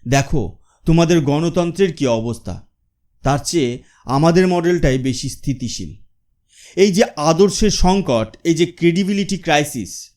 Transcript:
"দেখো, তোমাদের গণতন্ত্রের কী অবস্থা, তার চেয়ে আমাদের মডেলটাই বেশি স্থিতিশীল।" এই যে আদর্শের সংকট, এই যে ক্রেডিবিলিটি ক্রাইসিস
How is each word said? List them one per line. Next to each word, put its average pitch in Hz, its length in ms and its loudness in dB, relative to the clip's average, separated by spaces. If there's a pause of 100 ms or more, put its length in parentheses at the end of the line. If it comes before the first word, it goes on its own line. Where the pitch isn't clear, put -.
"দেখো, 131 500 0 (280)
তোমাদের 165 340 4
গণতন্ত্রের 170 720 0
কী 143 140 -4
অবস্থা, 113 600 -4 (560)
তার 139 220 0
চেয়ে 127 380 -2 (220)
আমাদের 165 440 2
মডেলটাই 170 500 0
বেশি 131 300 -4
স্থিতিশীল।" 113 680 -8 (840)
এই 196 160 4
যে 190 100 4 (140)
আদর্শের 185 540 2
সংকট, 180 720 0
এই 170 100 2
যে 170 120 2
ক্রেডিবিলিটি 190 720 -2
ক্রাইসিস 147 760 -4